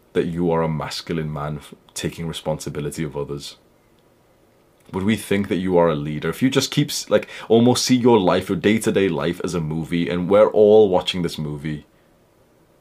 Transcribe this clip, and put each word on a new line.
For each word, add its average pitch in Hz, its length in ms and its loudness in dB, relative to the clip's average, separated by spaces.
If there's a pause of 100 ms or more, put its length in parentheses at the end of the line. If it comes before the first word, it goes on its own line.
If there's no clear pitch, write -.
(120)
that 80 140 -2
you 87 240 -2
are 82 120 0
a 80 60 -2
masculine 78 640 -8
man 76 260 -8
f-, - 180 -18 (200)
taking 82 340 -8
responsibility 76 720 -8
of 71 140 -8
others? 71 400 -10 (1400)
Would 92 100 -6
we 104 140 0
think 101 320 -2
that 101 80 -2
you 92 200 0
are 85 120 6
a 78 80 0
leader? 73 320 -6
If - 140 -6
you 131 60 4
just - 220 -2
keep 147 200 -2
s-, - 200 -8
like, 104 180 2 (200)
almost 117 360 4
see 127 120 2
your 117 240 6
life, 92 280 0
your 98 80 -2
day-to-day 101 520 2
life 82 340 -4
as 87 120 -6
a 87 60 -2
movie, 80 480 -4
and 87 200 -4
we're 104 220 6
all 107 380 6
watching 90 340 -2
this 80 160 -6
movie, 76 480 -8 (960)